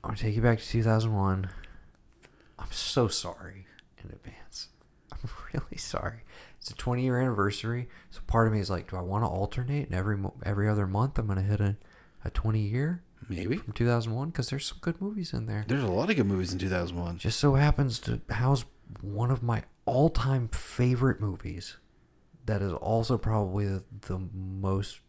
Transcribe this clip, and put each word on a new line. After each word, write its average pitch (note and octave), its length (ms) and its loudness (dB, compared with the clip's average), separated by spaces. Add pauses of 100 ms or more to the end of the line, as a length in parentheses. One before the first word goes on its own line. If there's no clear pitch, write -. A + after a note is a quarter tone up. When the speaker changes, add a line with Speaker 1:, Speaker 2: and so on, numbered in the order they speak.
Speaker 1:
I'll G#2+ 140 -4
take G#2+ 180 0
you A2+ 80 2
back A#2 160 6
to - 80 -10
two A2+ 160 2
thousand A2 320 4
one. F#2+ 360 2 (1080)
I'm - 140 -6
so - 340 2
sorry F#2+ 600 -6 (360)
in F#2+ 80 -14
advance. - 580 -14 (440)
I'm - 60 -10 (220)
<laughs> - 120 -12
really - 240 -6
sorry. - 480 -6 (340)
It's - 120 -12
a - 40 -14
twenty-year B2 460 0
anniversary, A#2 680 0 (220)
so - 160 -12
part A2+ 220 6
of G#2+ 60 4
me G#2+ 40 2
is G2 120 -2
like, F2 200 -4
"Do F#2 60 -6
I F#2 60 -4
wanna G2 260 0
alternate, B2+ 580 -2
and - 80 -4
every G2 220 0
mo-, G2 180 -4 (100)
every G2+ 240 2
other G#2 200 2
month A2+ 300 2
I'm A2 80 0
gonna F#2+ 160 2
hit G2+ 180 2
a, G2+ 160 2 (480)
a - 60 -2
twenty-year A2+ 720 0 (260)
Speaker 2:
Maybe. F#2+ 300 -2
Speaker 1:
from - 160 -8
two A#2 120 2
thousand A#2 280 2
one?" C#3+ 180 -4
'Cause - 160 -2
there's C#3 180 -4
some - 140 -8
good E3+ 220 -2
movies G3+ 320 -4
in A#2 100 -2
there. G#2+ 240 -2
Speaker 2:
There's C3+ 160 2
a G#2 40 2
lot G2+ 200 2
of G#3+ 80 2
good A2+ 100 4
movies F#2 280 2
in F#2 40 -2
two F#2+ 120 0
thousand F2 280 0
one. F2 200 -4
Speaker 1:
Just - 200 0
so C#3+ 180 6
happens C#3 440 4
to A#2 300 -4
house B2 340 2 (380)
one G#2 280 -2
of B2 120 0
my A#2 220 -2 (200)
all-time B2+ 640 2
favorite B2 720 2
movies - 560 -6 (680)
that G#2 160 2
is F#2+ 120 0
also A2+ 440 2
probably G#2 480 2
the, F#2+ 160 -2 (200)
the F#2+ 180 -4 (120)
most F#2+ 760 -2